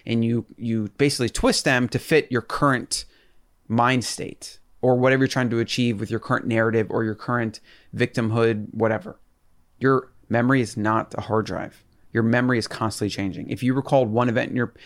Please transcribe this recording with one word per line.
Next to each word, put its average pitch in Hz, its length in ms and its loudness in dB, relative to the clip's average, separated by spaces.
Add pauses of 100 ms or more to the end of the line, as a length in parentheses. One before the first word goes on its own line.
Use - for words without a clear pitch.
and 117 180 0
you, 117 200 0 (120)
you 113 320 -2 (100)
basically 139 300 2
twist - 360 0
them 123 240 2
to 120 120 -2
fit - 320 2
your 117 100 0
current - 640 -2 (640)
mind 120 340 2
state - 560 -12 (240)
or 127 140 4
whatever 131 260 4
you're 131 60 4
trying 127 220 -2
to 117 100 0
achieve 117 400 -2
with 107 100 -6
your 113 80 -2
current - 300 -4
narrative 113 420 2
or 113 140 -2
your 110 100 -2
current 117 460 -4 (340)
victimhood, 113 800 0
whatever. 110 480 -2 (580)
Your 131 320 2 (180)
memory 123 340 2
is 110 140 -6
not 110 400 0
a - 40 -6
hard 107 260 0
drive. - 380 -10 (260)
Your 113 120 0
memory 123 340 2
is 110 100 -2
constantly - 440 -4
changing. 92 400 -6
If - 120 -6
you 127 120 0
recalled 131 340 2
one 117 220 0
event 117 180 0
in - 80 -6
your, 117 160 -2 (140)